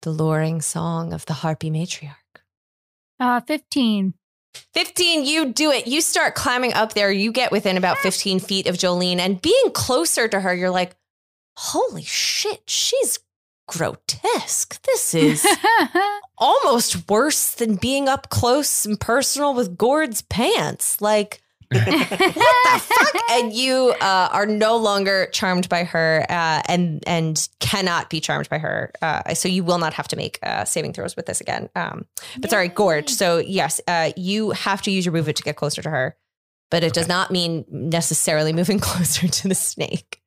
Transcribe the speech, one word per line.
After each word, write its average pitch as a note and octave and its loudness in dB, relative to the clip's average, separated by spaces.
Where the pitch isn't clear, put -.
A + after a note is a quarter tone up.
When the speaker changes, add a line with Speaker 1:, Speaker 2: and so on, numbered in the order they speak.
Speaker 1:
the - -6
luring D#3+ 0
song E3 -4
of D#3+ -10
the - -6
Harpy D#3 -4
Matriarch? D#3 -6
Speaker 2:
Uh, B3 2
fifteen. A#3 0
Speaker 1:
Fifteen, E4+ 0
you D4 0
do D4+ 2
it. B3+ 0
You C4+ 0
start - 0
climbing B3 0
up A3 2
there. G3+ 2
You G3+ 0
get B3 0
within F#3+ 0
about F3+ 2
fifteen F#3+ 0
feet F#3+ -2
of F3+ -2
Jolene, F3+ 0
and F#3 0
being A4+ 4
closer C4 0
to - 0
her, F#3 0
you're F3+ -2
like, F3+ -2
"Holy D4 -4
shit, - -4
she's - -2
grotesque. - -4
This - 0
is - 4
Speaker 2:
<laughs> G4+ -2
Speaker 1:
almost B3+ 2
worse A#3 2
than A3+ 0
being C4+ 0
up C4+ -2
close B3+ 2
and G#3 -4
personal C#4 0
with G3 -2
Gord's C4 2
pants." A3+ -2
Like, G#3 0
"What A2+ 4
the A#4+ 4
fuck?" C5 2
And A#3 2
you, B3+ 2
uh, F#3+ 4
are G3+ 2
no G#3+ 2
longer G3 2
charmed F3+ 0
by F3 2
her, D#3+ 2
uh, D#3+ 0
and, E3+ 0
and D#3+ 0
cannot F#3 -2
be D#3+ -4
charmed D3 -4
by - -2
her. - -4
Uh, D#3+ -2
so - -2
you F#3 0
will F3 2
not D#3+ 0
have - -6
to - -4
make, - -8
uh, - -2
saving - -4
throws - -10
with - -10
this - -4
again. - -8
Um, - -8
but E3 -6
sorry, G3 2
Speaker 2:
Yay. F3+ -6
Speaker 1:
Gorge. D#3 2
So F3 2
yes, E3 -2
uh, E3 0
you G3+ -2
have F#3+ -2
to G#3+ -2
use F#3 0
your F3 -2
movement D#3 0
to - -8
get D3+ -4
closer - -4
to - -6
her, C3 -4
but E3 0
it E3 0
does E3 0
Speaker 3:
Okay. F3 -2
Speaker 1:
not F3+ 0
mean E3+ -2
necessarily D#3 0
moving F3 0
<laughs> - -2
closer - 0
to - -2
the F#3+ 2
snake. - -6